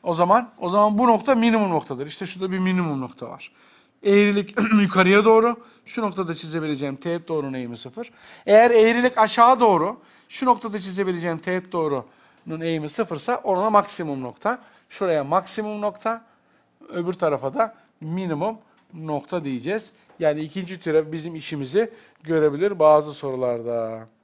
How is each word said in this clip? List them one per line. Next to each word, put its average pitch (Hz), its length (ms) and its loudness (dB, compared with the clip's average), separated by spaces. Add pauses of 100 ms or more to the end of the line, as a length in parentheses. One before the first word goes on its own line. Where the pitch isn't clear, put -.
O 175 100 -2
zaman, 190 360 2 (100)
o 180 100 -6
zaman 208 280 2
bu 247 100 4
nokta 233 280 2
minimum 226 340 2
noktadır. 143 380 -4
İşte 160 180 -12
şurada 185 260 -8
bir 190 80 -2
minimum 180 420 0
nokta 120 280 -12
var. - 220 -18 (520)
Eğrilik 202 520 2 (160)
<clears throat> 214 100 4
yukarıya 190 440 4
doğru. 226 320 4 (280)
Şu - 160 -8
noktada 185 340 -6
çizebileceğim 151 600 -6
teğet 170 320 -8
doğrunun 143 260 -6
eğimi 120 240 -10
sıfır. 135 340 -14 (340)
Eğer 220 260 6
eğrilik 240 460 4
aşağı 233 420 4
doğru, 202 400 2 (300)
şu - 160 -8
noktada 226 340 0
çizebileceğim 180 580 -4
teğet 180 340 -6
doğrunun 156 880 -6
eğimi 160 280 -4
sıfırsa 175 460 -6
ona 196 340 -2
maksimum 175 520 -2
nokta. 208 400 -6 (280)
Şuraya 165 340 -2
maksimum 190 580 -4
nokta. 220 440 -6 (640)
Öbür 175 240 -6
tarafa 143 400 -2
da 226 220 -4 (260)
minimum 175 560 -6 (360)
nokta 156 500 -8
diyeceğiz. 143 480 -6 (280)
Yani 151 220 0
ikinci 175 380 -10
türev 156 320 0
bizim 165 240 -10
işimizi 156 580 -4 (300)
görebilir 160 560 0
bazı 151 340 6
sorularda. 117 960 -6 (160)